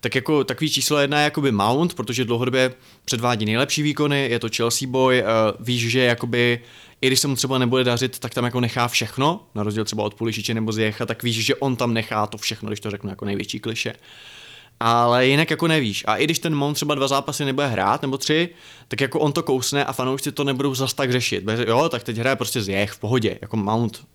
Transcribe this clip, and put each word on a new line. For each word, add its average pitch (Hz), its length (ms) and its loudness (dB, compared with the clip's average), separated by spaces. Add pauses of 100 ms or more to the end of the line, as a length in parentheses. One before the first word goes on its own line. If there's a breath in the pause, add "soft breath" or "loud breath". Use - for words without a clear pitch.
Tak 113 140 -4
jako 135 300 2
takový 135 260 -2
číslo 147 280 0
jedna 143 200 2
je 147 60 4
jakoby 143 280 0
Mount, 123 420 2
protože 120 300 -2
dlouhodobě 127 500 2 (300 loud breath)
předvádí 120 400 0
nejlepší 127 380 0
výkony, 143 480 0
je 117 80 0
to 117 180 -4
Chelsea 117 320 0
boy, 127 300 4
eh, 110 60 2 (360)
víš, 117 300 -2
že 127 100 2
jakoby, 120 600 2 (400 loud breath)
i 131 60 0
když 131 140 4
se 147 80 0
mu 135 80 -2
třeba 131 220 -2
nebude 127 260 2
dařit, 123 340 0
tak - 160 -10
tam 123 100 -2
jako 123 160 -2
nechá 120 280 0
všechno, 135 680 -2
na 104 80 -4
rozdíl 104 220 -2
třeba 107 180 -4
od 104 120 -2
Pulišiče 110 400 -4
nebo 110 180 -2
Ziecha, 110 340 -2
tak 113 160 -6
víš, 113 220 -2
že 131 100 2
on 131 220 -2
tam 120 180 0
nechá 107 320 -2
to 104 120 -12
všechno, 107 300 -8
když 107 120 -6
to 107 100 -6
řeknu 101 200 -8
jako 95 140 -12
největší 104 360 -6
kliše. 113 320 -6 (880 loud breath)
Ale 120 460 6
jinak 147 240 4
jako 165 180 0
nevíš. 139 380 0
A 107 100 2
i 127 80 2
když 160 140 0
ten 160 160 -2
Mount 143 220 0
třeba 147 180 0
dva 139 140 0
zápasy 139 360 0
nebude 139 220 0
hrát, 107 360 2
nebo 135 160 -2
tři, 160 300 2 (400 loud breath)
tak 117 120 -4
jako 135 200 0
on 147 120 2
to 165 100 -2
kousne 135 420 0
a - 80 -4
fanoušci 131 400 -2
to 143 120 -4
nebudou 139 300 0
zas 127 200 -2
tak 131 180 0
řešit. 110 320 -2
Bude, 110 240 -2
„Jo, 127 200 4
tak 117 140 -4
teď 113 140 -6
hraje 127 200 0
prostě 117 260 -4
Ziyech 98 280 0
v - 80 -16
pohodě, 110 440 0
jako - 140 -6
Mount 110 480 -2 (100)